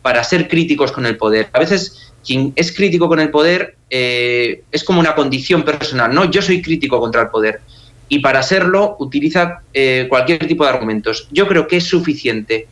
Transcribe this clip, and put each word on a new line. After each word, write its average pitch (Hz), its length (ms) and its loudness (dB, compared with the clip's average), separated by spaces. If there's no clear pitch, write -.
para 123 240 2
ser 170 240 0
críticos 151 420 0
con 127 140 -6
el 113 100 -2
poder. 110 380 0
A - 60 4
veces - 520 -2
quien 131 320 -2
es 170 180 -2
crítico 175 320 2
con 160 140 2
el 151 80 0
poder, 165 480 0
eh, 123 720 -2
es - 100 -4
como 180 160 2
una 156 160 2
condición 147 480 0
personal, 131 500 -2
¿no? 175 160 2
Yo 196 120 0
soy 180 200 0
crítico 151 380 -2
contra 117 220 0
el 113 80 -2
poder. 110 320 -2
Y 143 100 0
para 135 240 2
serlo 190 560 0
utiliza, 156 600 -2
eh, 131 360 0
cualquier 156 380 2
tipo 156 180 2
de 135 60 2
argumentos. 107 600 -4
Yo 196 160 2
creo 170 180 2
que 180 120 0
es 175 80 0
suficiente 113 880 -2